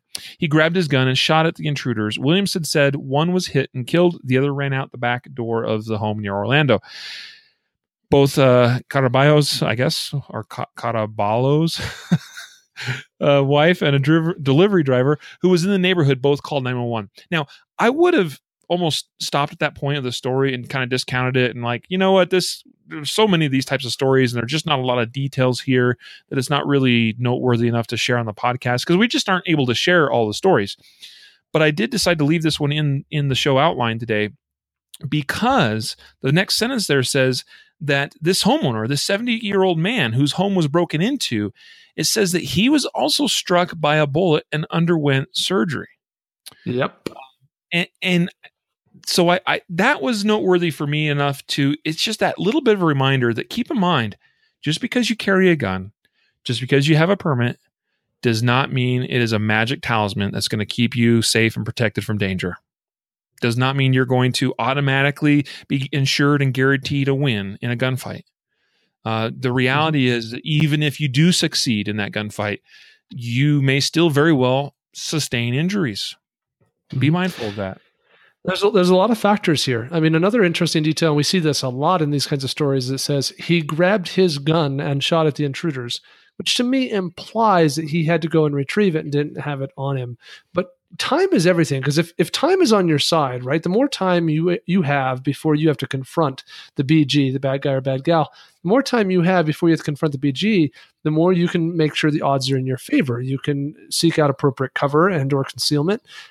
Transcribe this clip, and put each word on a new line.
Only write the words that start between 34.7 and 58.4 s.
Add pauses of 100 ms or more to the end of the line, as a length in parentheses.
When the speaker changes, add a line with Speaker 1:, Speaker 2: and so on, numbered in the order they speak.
Speaker 1:
because (260)
the
next
sentence
there
says (380)
that
this
homeowner,
this
seventy-year-old
man
whose
home
was
broken
into, (420)
it
says
that
he
was
also
struck
by
a
bullet
and
underwent
surgery. (800)
Speaker 2:
Yep. (640)
Speaker 1:
And, (140)
and (760)
so
I,
I,
that
was
noteworthy
for
me
enough
to, (100)
it's
just
that
little
bit
of
a
reminder
that
keep
in
mind, (440)
just
because
you
carry
a
gun, (500)
just
because
you
have
a
permit, (640)
does